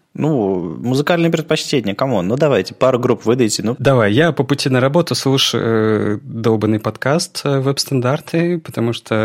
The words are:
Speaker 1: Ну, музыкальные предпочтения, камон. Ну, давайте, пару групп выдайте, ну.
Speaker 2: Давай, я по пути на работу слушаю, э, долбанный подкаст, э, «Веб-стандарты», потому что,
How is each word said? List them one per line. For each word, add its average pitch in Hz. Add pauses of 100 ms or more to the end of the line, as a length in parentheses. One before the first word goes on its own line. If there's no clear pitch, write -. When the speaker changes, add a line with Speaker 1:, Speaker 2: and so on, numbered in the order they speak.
(180)
Speaker 1:
Ну, 98
музыкальные 147
предпочтения, 151
камон. 101
Ну, 120
давайте, 135
пару 127
групп 123
выдайте, 113
ну. 113
Speaker 2:
Давай, 120
я 156
по 135
пути 143
на 127
работу 143
слушаю, 110
э, 104
долбанный 110
подкаст, 135
э, 139
«Веб-стандарты», 139
потому 117
что, -